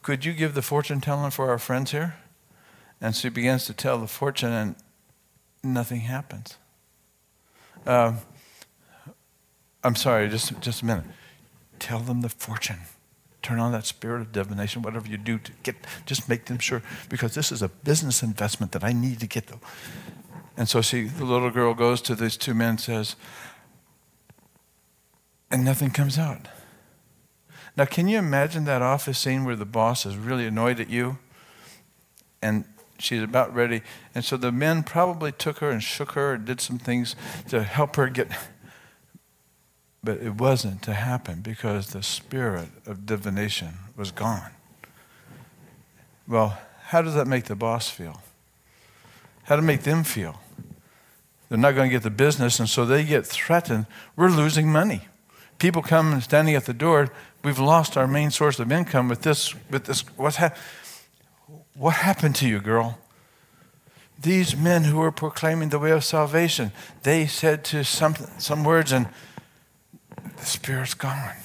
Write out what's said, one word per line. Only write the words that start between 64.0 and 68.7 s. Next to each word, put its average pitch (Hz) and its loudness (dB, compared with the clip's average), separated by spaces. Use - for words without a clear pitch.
These 165 2
men 165 6
who 151 4
were 160 2
proclaiming 156 0
the 147 2
way 151 2
of 151 4
salvation, 151 2
they 156 6
said 151 2
to 147 -2
some, 156 2
some 151 -2
words, 156 6